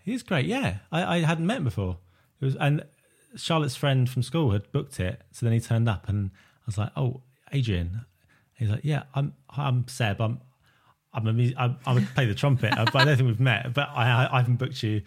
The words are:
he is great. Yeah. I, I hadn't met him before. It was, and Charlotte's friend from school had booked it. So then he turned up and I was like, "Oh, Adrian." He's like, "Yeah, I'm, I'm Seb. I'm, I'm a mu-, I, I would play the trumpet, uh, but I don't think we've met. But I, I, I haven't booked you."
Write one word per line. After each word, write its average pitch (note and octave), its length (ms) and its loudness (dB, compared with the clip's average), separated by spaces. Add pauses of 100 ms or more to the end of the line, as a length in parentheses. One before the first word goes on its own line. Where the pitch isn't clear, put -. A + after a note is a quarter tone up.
he G3+ 80 -6
is B3+ 100 -6
great. D3 220 -2
Yeah. G3 320 -2 (140)
I, E3+ 260 0
I - 20 2
hadn't E3 260 0
met A3+ 120 0
him A#3 80 -4
before. F#2 320 -2 (440)
It C3+ 40 -2
was, C3+ 100 0
and D3 280 0 (520)
Charlotte's D3+ 400 -2
friend C3 340 2
from B2 140 -2
school D3+ 280 0
had G2+ 200 -2
booked - 280 -6
it. - 220 -4 (100)
So - 140 -6
then A2+ 80 2
he A2+ 60 4
turned A#2 300 0
up G2 180 -4
and G2+ 260 -2
I - 320 -20
was G#2 120 -6
like, G#2 180 -4
"Oh, C3 260 -2 (300)
Adrian." G#2+ 540 -2 (480)
He's G#2+ 160 -2
like, G#2+ 140 -2
"Yeah, D3 200 -2 (100)
I'm, C#3+ 200 -2 (160)
I'm B2+ 380 -2
Seb. G#2+ 340 -2
I'm, A#2 180 -2 (720)
I'm A2 140 -2
a A2 60 2
mu-, A#2+ 240 2
I, B2 180 0 (100)
I B2+ 80 2
would D#3 220 4
play C#3 100 2
the G2+ 100 0
trumpet, C#3 420 2
uh, A2 80 2
but - 100 0
I E3 100 4
don't D3+ 120 4
think C3 100 2
we've G#2+ 120 0
met. B2 340 2
But C#3+ 160 -2
I, B2 360 4
I, - 120 0
I - 20 6
haven't A#2+ 180 2
booked - 260 -6
you." G#2+ 240 0